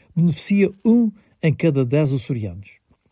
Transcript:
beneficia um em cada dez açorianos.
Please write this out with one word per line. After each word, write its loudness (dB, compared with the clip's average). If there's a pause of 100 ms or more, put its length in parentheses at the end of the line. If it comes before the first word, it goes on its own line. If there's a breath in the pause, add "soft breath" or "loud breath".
(160 loud breath)
beneficia 0 (120)
um 2 (320 soft breath)
em 2
cada 0
dez 0
açorianos. -8 (320)